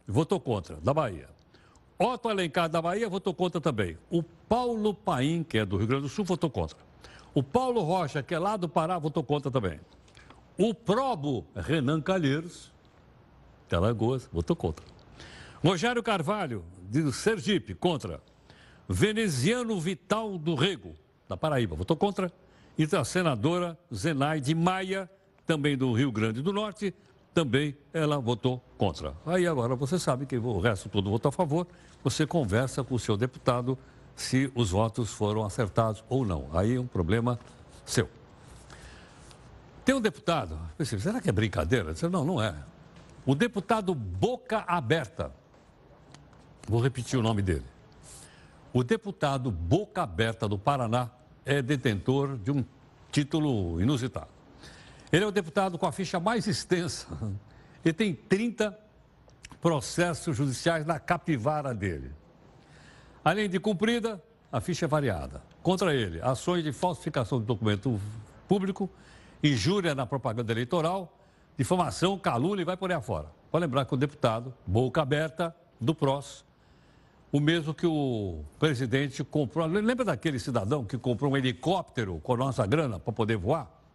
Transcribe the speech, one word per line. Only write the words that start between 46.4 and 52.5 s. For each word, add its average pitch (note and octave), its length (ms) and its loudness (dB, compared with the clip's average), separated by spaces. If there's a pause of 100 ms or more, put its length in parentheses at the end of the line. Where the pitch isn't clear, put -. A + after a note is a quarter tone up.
vou A2+ 140 0
repetir B2 360 -2
o A#2+ 60 2
nome A2 180 2
dele. E2+ 220 0 (1080)
O B2 100 2
deputado C#3 640 -2
Boca A#2 540 0
Aberta A2 460 -2
do G2+ 100 -2
Paraná B2 500 0 (360)
é C#3+ 180 2
detentor C3 720 0
de G#2 140 -4